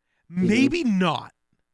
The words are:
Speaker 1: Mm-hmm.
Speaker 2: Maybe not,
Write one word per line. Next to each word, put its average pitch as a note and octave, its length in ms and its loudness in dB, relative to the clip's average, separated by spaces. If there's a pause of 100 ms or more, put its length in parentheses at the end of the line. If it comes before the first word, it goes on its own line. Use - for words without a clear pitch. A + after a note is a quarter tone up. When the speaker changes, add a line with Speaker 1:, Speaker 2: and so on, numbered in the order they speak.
(320)
Speaker 1:
Mm-hmm. F3+ 160 -2
Speaker 2:
Maybe C#4 340 2
not, F#3 520 -2 (400)